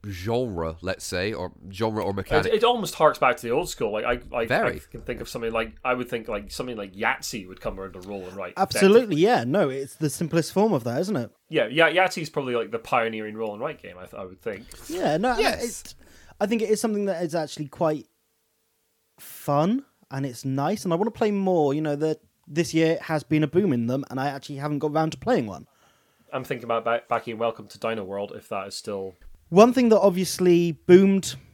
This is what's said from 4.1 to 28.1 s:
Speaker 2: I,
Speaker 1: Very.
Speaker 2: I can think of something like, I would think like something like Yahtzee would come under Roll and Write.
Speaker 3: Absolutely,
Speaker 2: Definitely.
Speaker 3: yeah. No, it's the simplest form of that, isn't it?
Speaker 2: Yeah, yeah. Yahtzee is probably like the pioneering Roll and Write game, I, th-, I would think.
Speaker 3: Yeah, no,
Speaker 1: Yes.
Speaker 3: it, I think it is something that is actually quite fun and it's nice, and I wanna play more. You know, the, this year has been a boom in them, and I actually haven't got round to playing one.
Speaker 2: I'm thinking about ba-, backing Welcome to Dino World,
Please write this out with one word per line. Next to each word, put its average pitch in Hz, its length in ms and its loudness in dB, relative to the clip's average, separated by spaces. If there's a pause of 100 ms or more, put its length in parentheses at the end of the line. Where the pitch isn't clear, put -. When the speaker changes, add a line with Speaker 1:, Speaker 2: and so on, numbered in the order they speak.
Speaker 2:
I, 117 120 0
Speaker 1:
Very. 143 300 0
Speaker 2:
I - 20 -10 (120)
can 117 100 -16
think 123 200 -8
of 117 80 -12
something 117 220 -6
like, 113 220 -4 (100)
I 127 100 0
would 123 160 -4
think 113 180 -6
like 104 240 -8
something 127 260 -8
like 98 160 -10
Yahtzee 107 540 -4
would 92 140 -18
come 98 180 -8
under 95 220 -12
Roll 98 220 -10
and 92 120 -12
Write. 90 220 -10
Speaker 3:
Absolutely, 196 580 4
Speaker 2:
Definitely. 151 80 2
Speaker 3:
yeah. 208 220 4
No, 151 240 0
it's 139 260 -8
the 156 140 -2
simplest 165 440 -2
form 208 200 2
of 123 100 0
that, 120 180 -2
isn't 190 140 -4
it? 117 160 -6 (180)
Speaker 2:
Yeah, 135 180 2
yeah. 156 240 4
Yahtzee 180 320 2
is 147 60 -10
probably 131 260 -4
like 110 160 -2
the 113 80 -4
pioneering 110 560 -2
Roll 110 180 -6
and 104 80 -10
Write 147 200 -8
game, 90 160 -18
I, 90 80 -18
th-, - 100 -20
I 101 100 -12
would 92 160 -18
think. 104 240 -10 (240)
Speaker 3:
Yeah, 294 280 -2
no, 240 220 0
Speaker 1:
Yes. 339 420 -2
Speaker 3:
it, - 140 -20 (440)
I 208 80 0
think 214 160 0
it 196 60 -4
is 214 120 2
something 208 240 -2
that 180 180 -4
is 156 120 -4
actually 156 320 -6
quite 156 400 -2 (1120)
fun 170 680 0 (260)
and 135 140 -6
it's 123 200 -10
nice, 139 380 -2
and 170 100 0
I 165 40 0
wanna 214 140 0
play 220 200 0
more. 180 420 2
You 151 80 -2
know, 151 140 -2
the, 156 240 -2 (280)
this 151 260 -2
year 160 280 4
has 156 220 -4
been 156 200 2
a 147 40 0
boom 180 260 2
in 117 140 0
them, 135 220 -2
and 131 100 -8
I 135 80 -2
actually 139 300 -10
haven't 147 220 -4
got 151 140 -2
round 156 200 0
to - 40 -14
playing 151 300 0
one. 82 200 -12 (640)
Speaker 2:
I'm 131 120 -6
thinking 120 220 -8
about 117 200 0
ba-, 117 240 0
backing 117 280 -4
Welcome 113 320 -4
to - 100 -20
Dino 113 240 -4
World, 98 320 -6